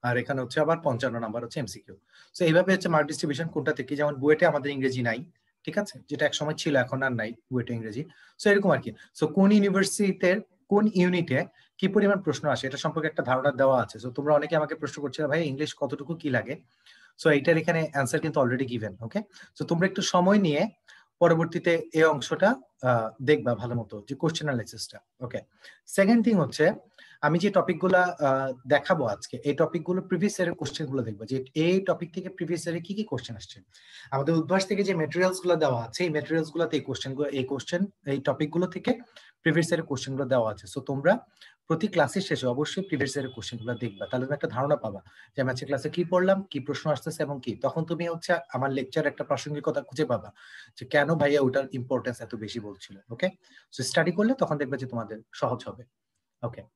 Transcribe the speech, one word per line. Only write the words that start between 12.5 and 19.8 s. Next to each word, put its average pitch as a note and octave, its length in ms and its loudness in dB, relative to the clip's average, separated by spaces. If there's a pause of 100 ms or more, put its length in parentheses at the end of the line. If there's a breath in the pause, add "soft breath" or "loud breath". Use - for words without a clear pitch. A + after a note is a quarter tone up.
আসে, C3 180 0
এটা C3 100 -6
সম্পর্কে D3+ 300 -2
একটা - 160 -4
ধারণা C3 280 2
দেওয়া C3 300 4
আছে। G#2+ 160 -6
So, A#2+ 140 -10
তোমরা C#3+ 220 0
অনেকে D3+ 220 2
আমাকে D3+ 200 0
প্রশ্ন D3+ 260 -8
করছিলে, C#3+ 260 -4
"ভাই, D#3 200 0
English C#3+ 300 -4
কতটুকু C#3 380 -6
কি D#3 140 -6
লাগে?" B2 260 -2 (680 soft breath)
So, D#3+ 60 6
এইটার D3+ 280 4
এখানে D#3+ 340 0
answer C#3 280 0
কিন্তু D#3 220 0
already B2 260 2
given, A2 380 -8
okay? A2+ 140 -4 (400 loud breath)
So, C#3+ 60 -4
তোমরা E3+ 220 2